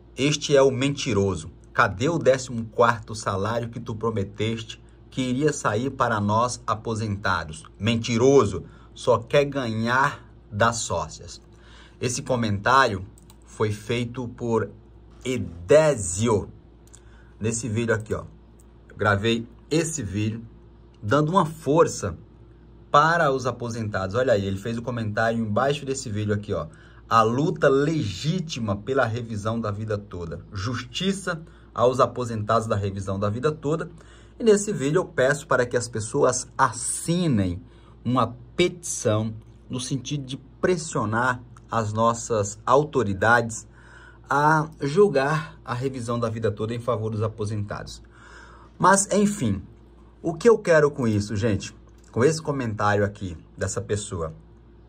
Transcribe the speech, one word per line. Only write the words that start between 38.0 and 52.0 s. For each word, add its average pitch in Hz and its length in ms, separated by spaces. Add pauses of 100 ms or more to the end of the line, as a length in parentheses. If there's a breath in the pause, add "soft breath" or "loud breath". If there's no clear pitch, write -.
uma 120 320 (200)
petição 110 800 (340)
no 123 100
sentido 139 460
de 131 120 (220)
pressionar 127 840 (260)
as 110 240
nossas 113 720
autoridades 117 1040 (600 loud breath)
a 151 400 (140)
julgar 147 840
a 120 120
revisão 123 440
da 117 80
vida 110 240
toda 110 220
em 120 60
favor 110 320
dos 107 100
aposentados. 104 800 (800 loud breath)
Mas, 196 320
enfim, 156 500 (640)
o 165 100
que 233 160
eu 220 80
quero 156 320
com 135 180
isso, 104 280
gente? 104 420 (340)